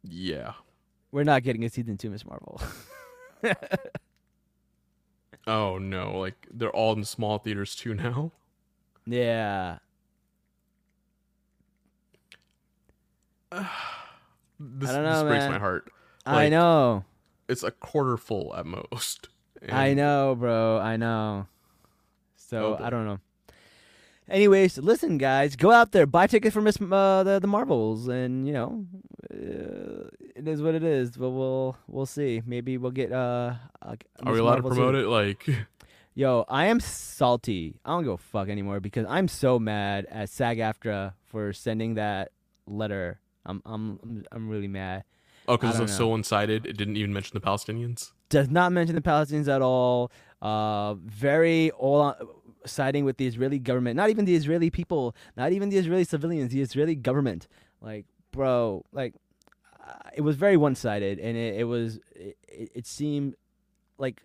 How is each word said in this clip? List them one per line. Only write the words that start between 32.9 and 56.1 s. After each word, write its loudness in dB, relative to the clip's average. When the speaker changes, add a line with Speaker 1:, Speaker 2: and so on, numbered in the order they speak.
Speaker 2:
get, -4
uh, -2
a, -16
Speaker 1:
Are -12
Speaker 2:
Miss 0
Speaker 1:
we 4
allowed 6
Speaker 2:
Marvel -2
Speaker 1:
to 2
promote 4
Speaker 2:
soon. 2
Speaker 1:
it? 0
Like 0
<laughs> -20
Speaker 2:
Yo, 2
I 2
am 4
salty. -2
I -12
don't -2
give -2
a -6
fuck -6
anymore -4
because -6
I'm 0
so 2
mad -2
at -8
sag -2
aftra -4
for -6
sending -4
that -4
letter. -6
I'm, -10
I'm, -8
I'm, -12
I'm -10
really -6
mad. -8
Speaker 1:
Oh, 4
'cause 2
Speaker 2:
I -
Speaker 1:
it's 2
Speaker 2:
don't 0
Speaker 1:
so 0
Speaker 2:
know. 2
Speaker 1:
one-sided. 0
It -10
didn't -4
even -2
mention -6
the -6
Palestinians? -6
Speaker 2:
Does 4
not 4
mention 2
the 0
Palestinians 0
at 2
all. 2
Uh, -2
very 2
all 2
on, 2
siding -2
with 0
the -2
Israeli -2
government. 0
Not 4
even 2
the 4
Israeli 2
people. -4
Not 0
even -2
the 2
Israeli 2
civilians. -2